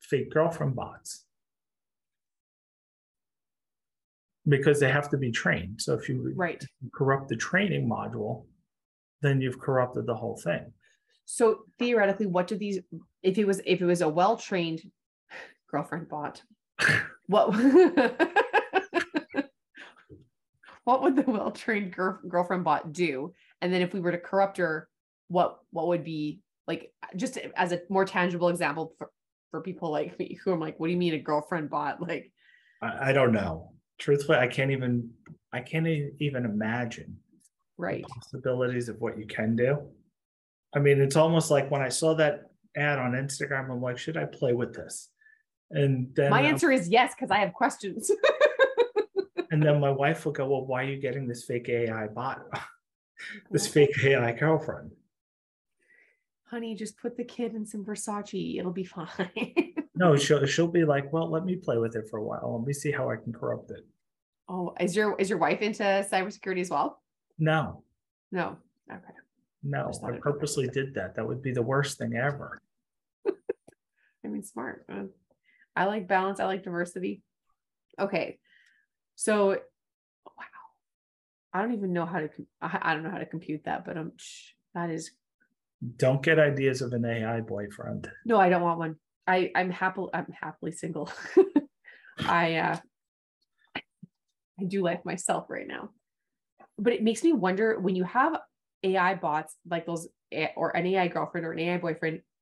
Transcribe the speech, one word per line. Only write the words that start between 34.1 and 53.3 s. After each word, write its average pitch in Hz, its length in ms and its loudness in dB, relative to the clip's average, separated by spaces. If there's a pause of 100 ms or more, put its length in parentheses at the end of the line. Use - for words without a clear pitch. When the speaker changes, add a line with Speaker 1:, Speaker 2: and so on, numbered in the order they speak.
Speaker 1:
I 123 80 4
can't 135 240 0
even, 123 400 -2 (420)
I 123 80 -6
can't 160 260 -2
e-, 147 240 0 (100)
even 135 240 0
imagine 113 760 -4 (600)
Speaker 2:
Right. 185 280 -6
Speaker 1:
the - 60 -16
possibilities 123 800 -2
of 110 100 -8
what 113 180 -4
you 107 80 -10
can 110 300 0
do. 131 220 4 (960)
I 147 60 4
mean, 139 200 8
it's 139 160 4
almost 160 340 6
like 143 200 4
when 139 120 0
I 127 60 0
saw 160 280 2
that 147 340 2 (260)
ad 147 220 0
on 127 140 0
Instagram, 135 580 -4
I'm 123 100 -4
like, 123 180 -4
"Should 160 200 -6
I 147 80 -2
play 135 260 0
with 120 220 -2
this?" - 360 -14 (600)
And 135 440 2
then 143 160 4
Speaker 2:
My 226 100 6
Speaker 1:
I'm 277 60 4
Speaker 2:
answer 302 240 2
is 247 200 2
yes, 240 240 4
'cause - 160 -6
I 208 80 2
have 190 160 0
questions. 226 600 -4
<laughs> - 40 -6 (1300)
Speaker 1:
And 151 120 2
then 147 180 6
my 139 100 2
wife 143 360 0
will 147 60 -2
go, 139 140 -2
"Well, 131 200 0
why 131 180 -2
are 139 60 -4
you 135 100 -6
getting 135 260 -4
this 120 180 -8
fake 123 260 -4
A 117 200 0
I 110 180 -6
bot, 127 340 -8 (100)
<laughs> - 1000 -16